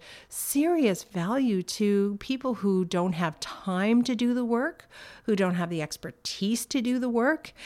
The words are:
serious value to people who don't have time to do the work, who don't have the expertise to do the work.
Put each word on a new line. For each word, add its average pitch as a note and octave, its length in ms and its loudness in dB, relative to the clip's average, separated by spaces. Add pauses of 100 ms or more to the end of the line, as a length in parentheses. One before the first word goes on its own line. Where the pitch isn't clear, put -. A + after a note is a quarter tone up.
(280)
serious C#4+ 760 2
value G3+ 580 0
to G3+ 560 2
people B3+ 360 -4
who F#3 300 2
don't F3+ 280 0
have D#3+ 280 -2
time G#3 640 0
to B3 120 0
do A#3+ 200 0
the B3 100 0
work, A#3+ 440 -2 (360)
who G#3 120 2
don't F3+ 180 2
have F3 160 -2
the D#3+ 120 -2
expertise - 840 -4
to C4+ 160 -2
do B3 160 0
the B3 120 -2
work. B3+ 420 0 (140)